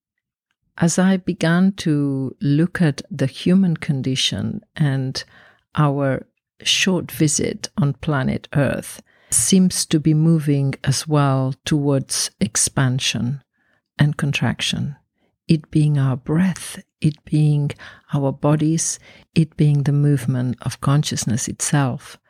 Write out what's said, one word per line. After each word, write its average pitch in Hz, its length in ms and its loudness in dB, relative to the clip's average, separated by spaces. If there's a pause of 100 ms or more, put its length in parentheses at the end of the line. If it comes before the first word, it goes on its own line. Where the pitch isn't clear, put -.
(760)
as 170 220 2
I 190 160 4
began 180 640 0
to 143 640 -2
look 147 400 0
at 147 280 2
the 135 160 -2
human 175 520 2
condition 127 840 -4 (160)
and 135 480 -2 (520)
our 139 520 0 (360)
short - 500 0
visit - 640 -2
on 143 160 0
planet 139 600 -4
Earth - 480 -2 (300)
seems - 540 2
to 156 160 2
be 156 120 2
moving 151 680 2
as - 240 -2
well 135 560 0
towards 143 680 0 (120)
expansion 131 1000 -2 (560)
and 147 200 2
contraction. 131 800 -4 (500)
It 160 220 0
being 151 300 2
our 135 180 0
breath, 175 680 -4 (180)
it 151 220 -2
being 151 460 2 (420)
our 139 200 0
bodies, 151 680 0 (380)
it 160 200 2
being 147 280 4
the 143 80 2
movement 135 720 0
of - 180 -8
consciousness 143 680 0
itself. - 680 -2 (120)